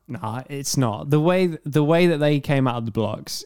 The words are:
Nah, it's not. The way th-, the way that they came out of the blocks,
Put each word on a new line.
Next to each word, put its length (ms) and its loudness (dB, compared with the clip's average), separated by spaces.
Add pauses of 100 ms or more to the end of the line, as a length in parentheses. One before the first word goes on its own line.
Nah, 400 -8
it's 300 -4
not. 320 -2
The 100 4
way 280 2
th-, 180 -4
the 180 2
way 220 4
that 140 2
they 200 2
came 280 0
out 80 0
of 100 -6
the 60 -6
blocks, 540 -4